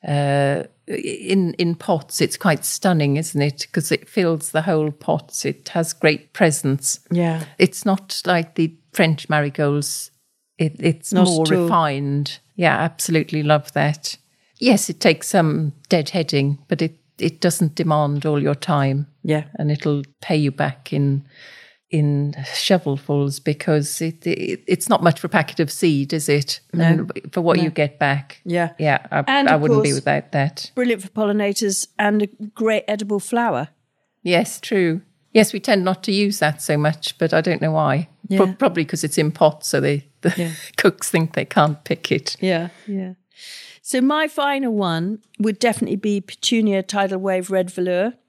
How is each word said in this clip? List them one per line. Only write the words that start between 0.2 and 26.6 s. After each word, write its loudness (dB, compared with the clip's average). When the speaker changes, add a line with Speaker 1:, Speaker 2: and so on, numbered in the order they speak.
Speaker 1:
in, -2
in 0
pots, -4
it's -2
quite 0
stunning, 0
isn't -2
it? -2
'Cause -2
it -4
fills -2
the 0
whole 0
pot. -6
It -6
has -4
great 0
presence. 0
Speaker 2:
Yeah. 0
Speaker 1:
It's 2
not -2
like 0
the -2
French 2
marigolds. 0
It, 0
it's -2
Speaker 2:
Not 4
Speaker 1:
more 2
Speaker 2:
at 2
all. 2
Speaker 1:
refined. 0
Yeah, 2
absolutely -2
love 2
that. -2
Yes, 2
it -8
takes 2
some 2
deadheading, 0
but 0
it, -2
it -4
doesn't 0
demand 0
all 0
your 2
time. 0
Speaker 2:
Yeah. 0
Speaker 1:
And -2
it'll -2
pay -2
you 2
back -6
in, 0
in 0
shovelfuls 0
because -2
it, -6
it, -6
it's -2
not 2
much 4
for -8
a -4
packet 0
of 0
seed, 0
is -4
it? 0